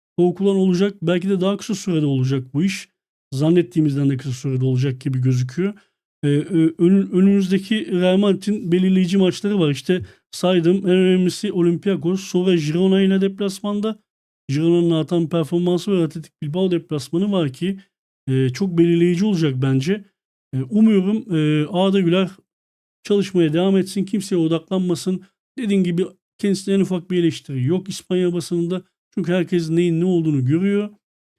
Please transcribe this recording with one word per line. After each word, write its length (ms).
Korkulan 380
olacak. 460
Belki 280
de 120
daha 160
kısa 180
sürede 300
olacak 480
bu 100
iş. 260
Zannettiğimizden 800
de 80
kısa 140
sürede 340
olacak 360
gibi 200
gözüküyor. 520
E, 40
ö-, 500
önü-, 340
önümüzdeki 800
Real 260
Madrid'in 540
belirleyici 460
maçları 420
var. 120
İşte 340
saydım. 460
En 180
önemlisi 560
Olympiakos. 680
Sonra 340
Girona 460
ile 200
deplasmanda. 800
Girona'nın 440
artan 380
performansı 640
ve 120
Atletik 380
Bilbao 300
deplasmanı 600
var 220
ki, 260
e, 200
çok 280
belirleyici 480
olacak 360
bence. 440
E, 80
umuyorum, 760
e, 320
Arda 320
Güler 300
çalışmaya 500
devam 240
etsin. 280
Kimseye 320
odaklanmasın. 840
Dediğim 260
gibi 220
kendisine 380
en 40
ufak 320
bir 60
eleştiri 480
yok 240
İspanya 440
basınında. 500
Çünkü 160
herkes 380
neyin 300
ne 60
olduğunu 400
görüyor. 440